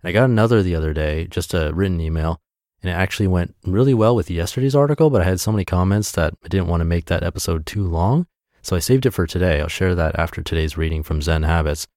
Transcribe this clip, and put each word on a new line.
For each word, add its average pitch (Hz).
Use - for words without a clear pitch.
And 90
I 87
got 113
another 113
the 87
other 78
day, 78
just -
a 78
written 92
email, 80
and 92
it 87
actually 95
went 90
really 120
well 113
with 87
yesterday's 123
article, 147
but 117
I 85
had 92
so 107
many 101
comments 95
that 80
I -
didn't 90
want 85
to 82
make 85
that 85
episode 85
too 101
long, 98
so -
I 90
saved 127
it 123
for 87
today. 87
I'll 78
share 92
that 80
after 82
today's 80
reading 80
from 76
Zen 80
Habits. 78